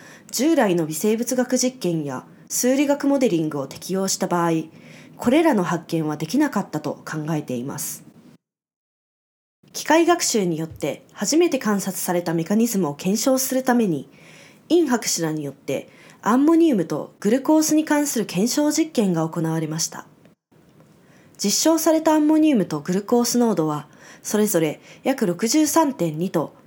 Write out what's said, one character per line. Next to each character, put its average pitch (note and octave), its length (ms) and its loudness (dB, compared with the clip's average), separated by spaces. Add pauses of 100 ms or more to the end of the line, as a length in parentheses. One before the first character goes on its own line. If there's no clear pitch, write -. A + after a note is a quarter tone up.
(320)
従 D#4 240 2
来 G#3+ 180 4
の E3+ 120 0
微 D#3 80 -6
生 G#3+ 220 0
物 A#3+ 200 -4
学 B3+ 200 0
実 B3+ 220 -2
験 E3 260 -2
や C3 220 -8 (220)
数 B3+ 260 0
理 C#4 140 2
学 C#4+ 180 0
モ C#4 140 2
デ B3 80 4
リ E3+ 120 0
ン D#3 80 -2
グ D3+ 120 -4
を C3+ 80 -8
適 - 260 -10
用 F#3+ 140 -2
し - 80 -2
た F3+ 100 -4
場 E3+ 220 0
合、 - 20 2 (680)
こ - 140 -2
れ D#4+ 140 4
ら D#4 100 4
の G3 80 2
発 E3+ 240 -4
見 D#3+ 220 -2
は D3+ 80 -4
で D#3 100 -6
き B3 100 -2
な D4 140 2
か G#3+ 100 -2
っ - 100 -6
た D3+ 100 -6
と - 240 -8
考 D#3 300 -6
え D3+ 80 -2
て B2+ 120 -8
い A#2+ 80 -6
ま C3 160 -10
す。 - 260 -12 (1700)
機 - 80 -10
械 D#4+ 240 4
学 E4+ 160 2
習 G#3 220 0
に E3+ 120 -2
よ D#3+ 100 -6
っ - 20 -8
て - 440 -8
初 - 240 -2
め E4+ 140 4
て C4+ 80 0
観 G#3 220 0
察 F#3 180 -6
さ - 140 -4
れ F3 100 0
た F3 100 -4
メ E3 120 0
カ G3+ 100 -2
ニ A3+ 140 2
ズ G3 100 -4
ム E3+ 100 0
を C#3+ 60 -6
検 F#3+ 260 -2
証 C4 180 2
す C4 180 -4
る C4 80 -2
た B3 100 2
め A3+ 140 2
に、 D3+ 200 -4 (600)
イ F4 120 4
ン D4+ 80 2
博 A#3 200 -2
士 - 120 -4
ら D#3+ 120 -2
に D#3 100 -6
よ C#3 80 -8
っ - 40 -12
て - 340 -8 (340)
ア - 140 2
ン C#4 100 4
モ E4 80 6
ニ E4 180 4
ウ A#3 40 2
ム F3 80 0
と - 340 -6
グ G3+ 140 0
ル C4+ 100 2
コ D#4 160 4
ー D#4 60 4
ス D#4 100 0
に D#4 100 2
関 D4 220 0
す B3+ 140 -2
る G3 40 -2
検 F3 240 -2
証 D4 220 0
実 D#4+ 220 -2
験 G3+ 200 2
が D#3+ 160 0
行 E3 140 -6
わ D#3+ 160 -2
れ D#3+ 80 -4
ま D#3 140 -6
し - 80 -4
た。 - 180 -16 (1300)
実 G#3 340 2
証 E4 60 2
さ D#4+ 120 2
れ D#4 100 4
た D#4+ 120 2
ア D#4 60 4
ン D4+ 100 4
モ D#4 100 4
ニ D#4 140 4
ウ C4 40 4
ム F3+ 100 2
と D#3 140 -4
グ F3 120 -4
ル G3 100 0
コ A#3+ 200 2
ー - 20 -2
ス A#3 120 -2
濃 A#3 200 2
度 D#3 100 0
は、 D3+ 220 -6 (340)
そ - 160 -2
れ G#3+ 80 2
ぞ F#3 140 0
れ D3+ 200 -2 (220)
約 C4 240 -2
六 F3 220 -2
十 D4+ 180 2
三 D4+ 260 2
点 D#3+ 260 -4
二 F#3 120 -4
と - 240 -4 (120)